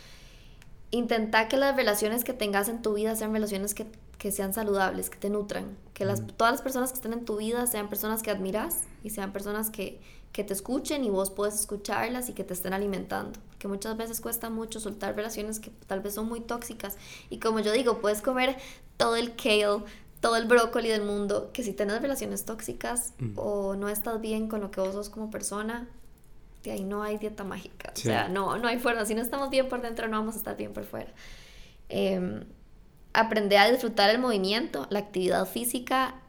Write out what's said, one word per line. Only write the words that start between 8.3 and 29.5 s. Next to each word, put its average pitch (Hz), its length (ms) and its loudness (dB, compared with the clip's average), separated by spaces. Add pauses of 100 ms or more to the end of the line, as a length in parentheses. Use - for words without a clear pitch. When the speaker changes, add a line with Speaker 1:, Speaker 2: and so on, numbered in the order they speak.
Speaker 1:
admiras 202 520 -2 (200)
y 214 80 -10
sean 196 220 -6
personas 208 380 -2
que, 202 300 -8 (320)
que 208 120 -2
te 202 80 -4
escuchen 269 520 -2
y 214 60 2
vos 190 200 2
puedes 208 280 0
escucharlas 220 720 -2
y 214 40 -8
que 190 120 -6
te 185 100 -6
estén 180 180 -4
alimentando, 196 760 -4
porque - 180 -12
muchas 202 300 -4
veces 226 240 -4
cuesta 233 300 -6
mucho 220 280 -6
soltar 214 380 -4
relaciones 214 420 -4
que - 120 -12 (180)
tal 196 120 -2
vez 202 140 -6
son 214 140 -2
muy 233 120 -4
tóxicas, 226 560 -6 (320)
y 226 100 -8
como 220 220 2
yo 214 120 4
digo, 226 280 4
puedes 208 220 2
comer 254 340 2 (400)
todo 233 200 4
el 233 180 0
kale, 208 480 4 (380)
todo 233 160 4
el 226 100 2
brócoli 233 440 6
del 214 120 4
mundo, 202 500 0
que 254 120 -4
si 196 80 -2
tenés 208 300 0
relaciones 214 420 -2
tóxicas 240 760 -4
Speaker 2:
Ujú. 113 200 -2
Speaker 1:
o 202 340 0
no 202 140 -2
estás 214 320 -2
bien 220 280 -2
con 220 120 -2
lo 196 100 -4
que 190 100 -4
vos 190 140 0
sos 208 160 -6
como 220 200 -8
persona, 220 580 -4 (760)
de - 100 -8
ahí 202 100 -6
no 202 200 -2
hay 214 160 -2
dieta 214 260 -6
mágica, - 500 -10
Speaker 2:
Sí. - 140 -2
Speaker 1:
o - 20 4
sea, 202 180 4
no, 190 280 0
no 233 120 -2
hay 240 100 2
forma, 233 260 2
si 214 100 0
no 220 60 2
estamos 269 300 -2